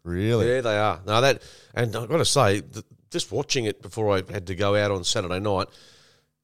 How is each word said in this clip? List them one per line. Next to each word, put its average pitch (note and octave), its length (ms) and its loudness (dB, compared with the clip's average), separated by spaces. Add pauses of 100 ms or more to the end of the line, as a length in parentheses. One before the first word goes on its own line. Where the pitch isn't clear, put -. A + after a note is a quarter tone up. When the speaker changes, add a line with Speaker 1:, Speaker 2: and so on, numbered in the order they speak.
Speaker 1:
Really? A2 460 0
Speaker 2:
Yeah, B2+ 120 2
they A2 160 0
are. G2+ 260 0
No, G#2+ 180 2
that, C3+ 200 4 (320)
and A2+ 220 -2
I've A2+ 120 -6
gotta D3 180 0
say, G#2+ 360 4
th-, - 240 -16 (240)
just - 220 -6
watching B2+ 340 -2
it G2+ 160 -4
before G#2 340 -2
I - 20 2 (140)
had G2+ 140 -8
to F#2+ 100 -6
go G2+ 200 0
out G#2 160 2
on F#2 120 -2
Saturday F#2 360 -2
night, G2 280 0 (760)